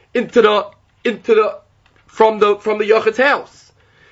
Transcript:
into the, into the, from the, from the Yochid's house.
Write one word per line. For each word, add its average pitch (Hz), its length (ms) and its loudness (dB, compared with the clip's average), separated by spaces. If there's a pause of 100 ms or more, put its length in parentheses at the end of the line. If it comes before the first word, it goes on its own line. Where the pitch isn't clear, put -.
(140)
into 240 280 0
the, 208 280 2 (360)
into 226 280 -2
the, 214 280 -2 (460)
from 220 320 0
the, 208 180 2
from 214 200 -4
the 214 120 -4
Yochid's 220 280 0
house. - 540 -4 (400)